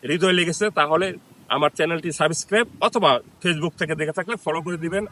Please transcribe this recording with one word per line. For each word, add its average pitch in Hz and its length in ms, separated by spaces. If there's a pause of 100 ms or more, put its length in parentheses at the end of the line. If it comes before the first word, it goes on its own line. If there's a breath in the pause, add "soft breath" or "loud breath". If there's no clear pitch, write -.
হৃদয় 175 360
লেগেছে, 175 260 (140)
তাহলে 156 260 (500)
আমার 147 220
চ্যানেলটি 165 340
সাবস্ক্রাইব 165 560 (140)
অথবা 196 300 (320)
Facebook 165 380
থেকে 160 140
দেখে 156 220
থাকলে 190 180 (100)
ফলো 160 200
করে 175 120
দিবেন। 170 340